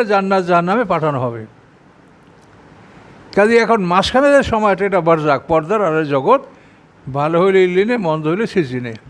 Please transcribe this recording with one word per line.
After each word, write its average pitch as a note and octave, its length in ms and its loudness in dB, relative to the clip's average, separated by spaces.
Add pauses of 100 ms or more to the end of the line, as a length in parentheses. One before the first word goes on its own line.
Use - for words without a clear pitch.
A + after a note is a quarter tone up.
জান্নাত G3 380 0
জাহান্নামে F3+ 420 0
পাঠানো D#3 340 -2
হবে। A#2 220 -6 (1900)
কাজে G#3+ 220 4
এখন A3+ 280 2
মাঝখানে F3+ 500 2
যে C#4 80 4
সময়টা, G#3 420 0
এটা F#3+ 160 0
বারজাক, D#3 460 2
পর্দার E3 340 0
আড়ালে D#3+ 240 0
জগৎ, D3 360 0 (720)
ভালো D3+ 280 -2
হইলে F#3+ 220 2
ইল্লিনে, F#3+ 340 0
মন্দ D#3+ 300 -4
হইলে G3 200 -2
সিজিনে। B2 460 -6 (160)